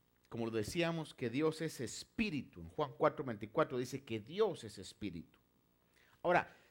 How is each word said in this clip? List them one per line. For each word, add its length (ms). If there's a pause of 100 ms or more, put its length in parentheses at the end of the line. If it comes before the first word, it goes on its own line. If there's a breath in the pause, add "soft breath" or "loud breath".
(280)
como 180
lo 40
decíamos, 640
que 160
Dios 300
es 200
espíritu. 800
En 100
Juan 280
cuatro 260
veinticuatro 540
dice 240
que 160
Dios 460
es 140
espíritu. 600 (840 soft breath)
Ahora, 300 (180 loud breath)